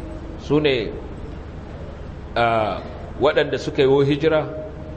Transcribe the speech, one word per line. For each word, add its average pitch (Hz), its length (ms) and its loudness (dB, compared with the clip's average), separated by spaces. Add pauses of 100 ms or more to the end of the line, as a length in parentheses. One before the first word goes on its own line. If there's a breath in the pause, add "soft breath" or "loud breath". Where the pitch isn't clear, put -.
(400)
su 143 200 2
ne, 127 320 2 (1400)
a, 113 420 2 (420)
waɗanda 143 380 4
suka 147 260 0
yi 139 220 6
hijira 151 400 4 (520)